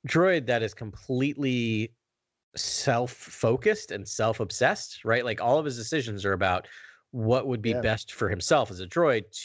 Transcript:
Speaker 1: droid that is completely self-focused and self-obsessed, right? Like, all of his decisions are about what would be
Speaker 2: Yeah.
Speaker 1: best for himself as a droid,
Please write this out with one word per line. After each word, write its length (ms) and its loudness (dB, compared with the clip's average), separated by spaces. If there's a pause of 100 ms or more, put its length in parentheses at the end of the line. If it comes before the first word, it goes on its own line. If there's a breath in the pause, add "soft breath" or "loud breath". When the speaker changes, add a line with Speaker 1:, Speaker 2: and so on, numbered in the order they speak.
Speaker 1:
droid 380 4
that 180 0
is 100 -4
completely 1200 -2 (600)
self-focused 1400 0
and 160 -8
self-obsessed, 960 -2
right? 200 2
Like, 160 -4
all 180 4
of 60 -2
his 100 -4
decisions 500 -4
are 80 2
about 340 2 (440 loud breath)
what 360 2
would 140 -2
be 100 0
Speaker 2:
Yeah. 100 0
Speaker 1:
best 320 -2
for 160 -2
himself 420 2
as 80 -12
a 80 -10
droid, 420 2 (160)